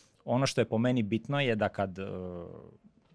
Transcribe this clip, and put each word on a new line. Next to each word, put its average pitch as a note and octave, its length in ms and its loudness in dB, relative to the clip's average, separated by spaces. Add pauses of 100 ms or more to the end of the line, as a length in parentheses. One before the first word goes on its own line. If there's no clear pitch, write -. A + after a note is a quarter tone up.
(240)
ono B2+ 220 2
što - 140 2
je A2+ 40 4
po A2 140 0
meni B2 240 4
bitno A2+ 380 0
je A#2+ 160 2
da G2+ 120 2
kad, F#2+ 300 -4
e, G2 40 -6 (1120)